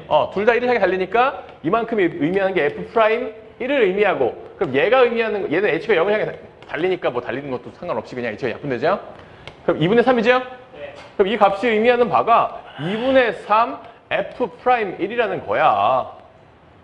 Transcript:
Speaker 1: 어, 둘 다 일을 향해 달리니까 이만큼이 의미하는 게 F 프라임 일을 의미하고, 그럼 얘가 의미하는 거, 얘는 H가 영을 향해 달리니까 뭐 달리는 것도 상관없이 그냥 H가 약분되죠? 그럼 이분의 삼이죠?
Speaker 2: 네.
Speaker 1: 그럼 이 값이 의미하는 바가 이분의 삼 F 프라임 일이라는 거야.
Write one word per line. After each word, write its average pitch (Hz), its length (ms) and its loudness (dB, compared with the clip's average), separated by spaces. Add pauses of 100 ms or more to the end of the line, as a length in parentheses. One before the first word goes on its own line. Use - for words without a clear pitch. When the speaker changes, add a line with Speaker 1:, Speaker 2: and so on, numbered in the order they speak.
Speaker 1:
어, 147 240 2
둘 202 140 -2
다 233 80 4
일을 240 140 -2
향해 240 120 2
달리니까 185 640 0 (180)
이만큼이 220 420 0
의미하는 175 500 0
게 160 100 0
F 147 240 -4
프라임 226 460 0 (240)
일을 262 240 0
의미하고, 180 760 0
그럼 147 180 -4
얘가 202 260 4
의미하는 226 420 0
거, 127 120 -4
얘는 196 140 0
H가 220 260 0
영을 185 200 2
향해 185 240 -4 (300)
달리니까 160 420 -2
뭐 123 100 -4
달리는 131 300 -6
것도 117 220 -8
상관없이 139 420 -8
그냥 120 180 -4
H가 113 200 -4
약분되죠? 139 480 -2 (680)
그럼 151 160 0
이분의 220 220 4
삼이죠? 247 340 2 (340)
Speaker 2:
네. - 220 -16 (220)
Speaker 1:
그럼 190 160 2
이 233 40 -2
값이 208 320 2
의미하는 240 400 4
바가 196 540 2 (180)
이분의 226 540 0 (100)
삼 240 340 0 (320)
F - 400 -4 (120)
프라임 226 360 0
일이라는 190 480 -2
거야. 113 640 2 (720)